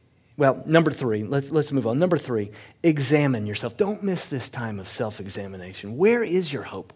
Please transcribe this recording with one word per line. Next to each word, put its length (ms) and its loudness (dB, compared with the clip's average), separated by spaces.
well, 300 4
number 260 6
three, 320 -2
let's, 260 -2
let's 220 0
move 160 0
on. 100 2
Number 180 2
three, 360 -2
examine 600 2
yourself. 320 -6
Don't 280 0
miss 220 -2
this 220 -6
time 300 -8
of 80 -12
self-examination. 1120 -8
Where 260 4
is 300 0
your 100 -4
hope? 340 -12